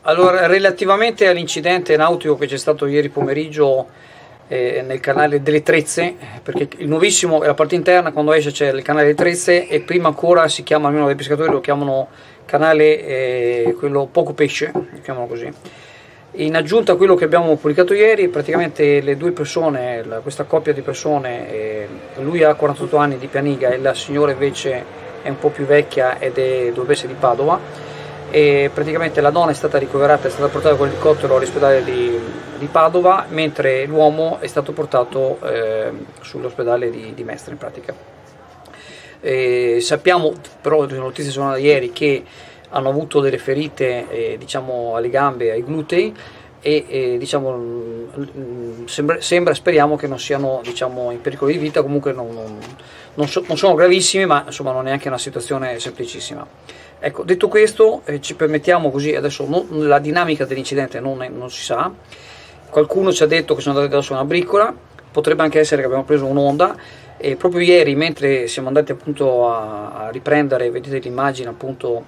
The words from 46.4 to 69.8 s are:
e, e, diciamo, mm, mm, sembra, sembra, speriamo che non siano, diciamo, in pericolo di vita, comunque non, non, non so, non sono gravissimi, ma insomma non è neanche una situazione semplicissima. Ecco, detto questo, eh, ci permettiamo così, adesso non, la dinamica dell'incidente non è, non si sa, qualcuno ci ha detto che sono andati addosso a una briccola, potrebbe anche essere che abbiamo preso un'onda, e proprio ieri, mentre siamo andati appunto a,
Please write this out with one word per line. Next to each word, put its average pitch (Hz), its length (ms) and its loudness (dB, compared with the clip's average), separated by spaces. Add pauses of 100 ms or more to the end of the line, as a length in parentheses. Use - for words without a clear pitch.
e, 147 280 0
e, 123 300 -2
diciamo, 131 380 -4
mm, 117 480 -10 (340)
mm, 120 500 -12
sembra, 160 340 -2
sembra, 175 320 2
speriamo 151 420 2
che 147 120 -8
non 131 120 -8
siano, 139 440 -4
diciamo, 123 480 -6
in 120 100 -10
pericolo 139 280 -2
di 165 80 0
vita, 151 240 -2
comunque 143 300 -2
non, 120 220 -8
non, 110 260 -12 (540)
non 147 160 -2
so, 180 180 -2
non 160 80 -2
sono 185 180 4
gravissimi, 185 520 4
ma 143 200 2
insomma 135 280 -8
non 131 80 -4
è 131 60 -6
neanche 139 200 -4
una 131 100 -6
situazione 127 600 -6
semplicissima. - 680 -12 (540)
Ecco, - 240 -6
detto 180 240 2
questo, 214 580 4
eh, 147 160 -6
ci - 140 -10
permettiamo 156 540 2
così, 143 240 -2
adesso 143 340 -4
non, 151 400 -2
la 143 120 6
dinamica 151 460 0
dell'incidente 131 540 -6
non 131 220 -6
è, 127 80 -8
non 123 220 -12
si - 120 -14
sa, 143 280 -4 (800)
qualcuno 180 400 2
ci - 100 0
ha 151 60 4
detto 160 260 0
che 135 80 -4
sono 143 140 -2
andati 143 180 0
addosso 143 200 0
a 131 40 -4
una 135 80 -2
briccola, 160 500 0 (360)
potrebbe 156 320 0
anche 156 160 2
essere 151 220 2
che 131 40 -2
abbiamo 131 200 0
preso 143 200 2
un'onda, 143 500 2 (420)
e 135 180 -2
proprio 175 260 0
ieri, 170 340 6
mentre 139 520 0
siamo 131 220 -6
andati 147 220 2
appunto 131 560 0
a, 107 580 -6